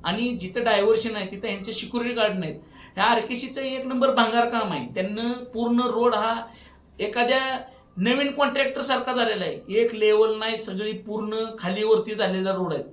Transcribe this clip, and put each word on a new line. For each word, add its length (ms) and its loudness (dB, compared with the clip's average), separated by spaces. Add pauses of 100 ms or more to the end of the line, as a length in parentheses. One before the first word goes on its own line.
आणि 240 0 (140)
जिथं 220 -4
डायव्हर्शन 520 4
आहे 160 -6
तिथं 160 -8
यांचे 240 -6
सिक्युरिटी 440 -4
गार्ड 220 2
नाहीत. 220 -6 (360)
ह्या 100 2
आरकेसीचं 560 -2
एक 240 -6
नंबर 280 2
भांगार 360 4
काम 220 -2
आहे, 220 -4
त्यांना 380 -2 (220)
पूर्ण 320 2
रोड 300 2
हा 200 0 (640)
एखाद्या 400 2 (580)
नवीन 340 2
कॉन्ट्रॅक्टर 500 0
सारखा 320 -2
झालेला 320 0
आहे, 340 -2
एक 160 2
लेवल 420 4
नाही, 200 -2
सगळी 340 -4
पूर्ण 520 -6 (160)
खालीवरती 560 2
झालेला 360 0
रोड 220 0
आहे. 200 -4